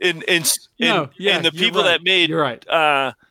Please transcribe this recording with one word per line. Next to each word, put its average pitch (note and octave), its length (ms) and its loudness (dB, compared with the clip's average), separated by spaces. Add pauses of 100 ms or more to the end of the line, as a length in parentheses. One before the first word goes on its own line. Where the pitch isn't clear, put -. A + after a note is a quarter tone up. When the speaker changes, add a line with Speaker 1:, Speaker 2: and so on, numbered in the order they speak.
Speaker 1:
And, E3+ 280 -2
and E3+ 160 0
s-, - 240 -4 (100)
Speaker 2:
No, E3 240 2
Speaker 1:
and, C#3 160 -8
Speaker 2:
yeah, F#3 180 0
Speaker 1:
and E3+ 80 -4
the E3 80 2
Speaker 2:
you're D#3+ 120 -12
Speaker 1:
people F#3+ 180 0
Speaker 2:
right. F3+ 60 2
Speaker 1:
that E3 160 0
made, F3+ 240 2
Speaker 2:
You're D#3+ 120 -2
right. B2+ 280 -4
Speaker 1:
uh, C#3+ 440 2 (180)